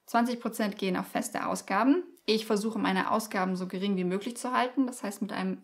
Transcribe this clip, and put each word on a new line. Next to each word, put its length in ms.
Zwanzig 340
Prozent 360
gehen 200
auf 100
feste 400
Ausgaben. 560
Ich 200
versuche, 340
meine 320
Ausgaben 420
so 140
gering 280
wie 80
möglich 320
zu 160
halten. 360
Das 160
heißt, 180
mit 100
einem, 320